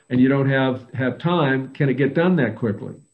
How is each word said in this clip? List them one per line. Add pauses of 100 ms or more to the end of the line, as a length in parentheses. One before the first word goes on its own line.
and
you
don't
have,
have
time,
can
it
get
done
that
quickly? (200)